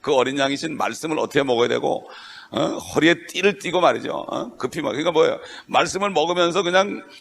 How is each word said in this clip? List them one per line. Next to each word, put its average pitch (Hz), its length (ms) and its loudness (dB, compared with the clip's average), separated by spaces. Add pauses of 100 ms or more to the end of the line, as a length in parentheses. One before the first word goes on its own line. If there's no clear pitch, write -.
그 147 140 0
어린 131 240 2
양이신 139 360 -2
말씀을 120 440 -4
어떻게 139 240 0
먹어야 123 240 4
되고, - 420 -2 (400)
어? - 160 -4
허리에 170 600 0
띠를 196 320 0
띠고 180 200 -2
말이죠. 139 480 2
어? - 300 -6
급히 143 240 -6
먹-, 120 80 -2
그러니까 151 220 -2
뭐예요? 156 280 2 (280)
말씀을 180 420 0
먹으면서 170 540 2
그냥 190 400 0 (180)